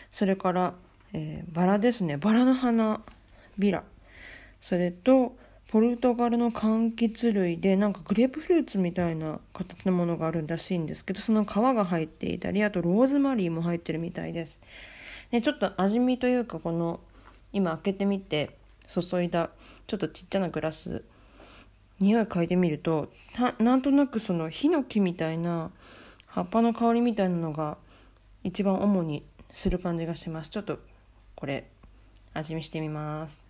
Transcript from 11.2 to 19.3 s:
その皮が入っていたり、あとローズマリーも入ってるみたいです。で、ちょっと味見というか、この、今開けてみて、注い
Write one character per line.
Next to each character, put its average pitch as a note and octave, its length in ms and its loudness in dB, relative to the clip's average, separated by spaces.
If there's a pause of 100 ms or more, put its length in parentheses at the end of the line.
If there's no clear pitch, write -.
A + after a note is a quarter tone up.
そ - 100 -2
の G#3+ 120 4
皮 G#3 40 -2
が A#3 360 2
入 F3 200 0
っ D#3 40 -4
て - 240 -8
い - 60 -4
た - 140 -4
り、 G3+ 120 2
あ G#3 60 2
と F3+ 140 -2
ロ E3+ 80 0
ー A3+ 160 4
ズ C#4+ 100 0
マ C#4 160 2
リ G3+ 140 0
ー E3 40 -2
も E3 120 -4
入 E3+ 140 -2
っ - 20 -8
て - 140 -8
る D#3 40 -4
み E3 140 -6
た E3 160 -8
い E3 60 -8
で E3 120 -6
す。 - 140 -20 (720)
で、 A#3 100 2
ち A#3 80 2
ょ C#4+ 40 0
っ - 40 -10
と - 240 -2
味 G3+ 160 2
見 B3+ 220 2
と B3+ 80 0
い B3 80 4
う A#3+ 100 0
か、 E3 140 -10
こ E3+ 120 -4
の、 E3+ 280 -2 (520)
今 F#3+ 260 0
開 G3 160 -2
け - 0 -
て G3 120 -2
み G3 140 0
て、 D3+ 360 -4 (300)
注 F3+ 380 -2
い F3 80 -2